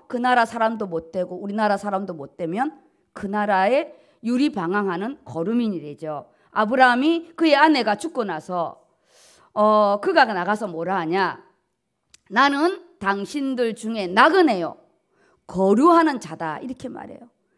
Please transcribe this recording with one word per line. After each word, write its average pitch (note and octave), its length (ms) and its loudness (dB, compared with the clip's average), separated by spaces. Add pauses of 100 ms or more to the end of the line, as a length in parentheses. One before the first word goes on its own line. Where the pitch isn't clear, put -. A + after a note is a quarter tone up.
그 B3 100 -6
나라 B3 280 2
사람도 A3+ 420 -2
못 E3 260 -8
되고 F3+ 240 -6
우리나라 G3+ 400 -2
사람도 G3 380 -6
못 C#3 220 -16
되면 G3+ 460 -6 (300)
그 - 140 -12
나라에 G#3 680 0 (280)
유리방황하는 G#3 1000 -2
거루민이 G3 560 -4
되죠. D3 500 -12 (200)
아브라함이 B3+ 880 2
그의 D#4 200 4
아내가 C4+ 400 4
죽고 C4 280 -6
나서, E3+ 600 -6 (680)
어, G#3 480 2
그가 D#4+ 240 4
나가서 G#3 440 -2
뭐라 E3+ 300 -4
하냐? E3 440 -2 (840)
"나는 C#4+ 540 0 (160)
당신들 A3+ 760 -4
중에 A3 320 -6
나그네요. B3 680 4 (720)
거류하는 C4 760 4
자다." D#3 380 -10
이렇게 B3+ 300 -12
말해요. - 420 -18 (280)